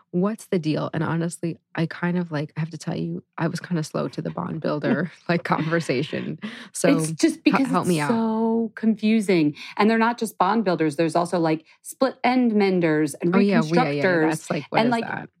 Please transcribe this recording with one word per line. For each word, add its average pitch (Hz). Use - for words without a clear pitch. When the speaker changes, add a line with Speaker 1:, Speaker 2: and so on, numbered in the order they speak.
Speaker 1:
what's 196
the 196
deal?" 151
And 160
honestly, 165
I 165
kind 175
of, 170
like, 151
I -
have 160
to 165
tell 165
you, 165
I 165
was 170
kinda 170
slow 147
to 156
the 165
bond 160
builder, 147
<laughs> -
like, 170
conversation. 156
So -
Speaker 2:
It's 160
just -
because -
Speaker 1:
h-, 269
help 185
Speaker 2:
it's -
Speaker 1:
me 165
out. 147
Speaker 2:
so 226
confusing. 208
And 208
they're 226
not 233
just -
bond 208
builders. 160
There's 165
also, 175
like, 160
split -
end 247
menders 165
and 175
Speaker 1:
Oh, 196
yeah, 196
yeah, 156
yeah, -
yeah. 170
Speaker 2:
reconstructors. 160
Speaker 1:
That's 160
like, 143
what -
Speaker 2:
And, 233
Speaker 1:
is -
Speaker 2:
like, 233
Speaker 1:
that? -